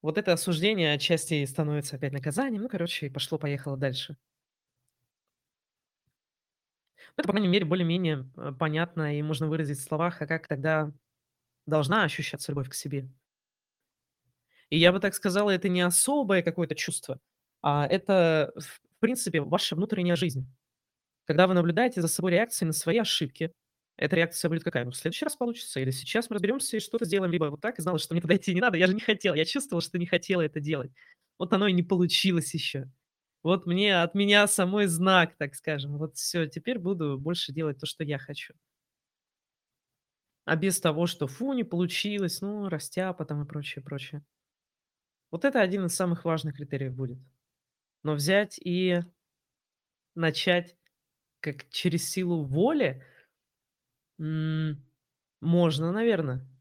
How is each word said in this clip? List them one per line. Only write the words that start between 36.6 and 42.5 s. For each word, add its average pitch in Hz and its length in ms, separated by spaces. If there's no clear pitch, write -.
буду 165 400
больше 156 340
делать 147 260
то, 156 60
что - 180
я 143 160
хочу. - 340
А 151 80
без 180 240
того, 165 280
что: 147 200
"Фу, 240 240
не 247 140
получилось, 180 760
ну, 202 300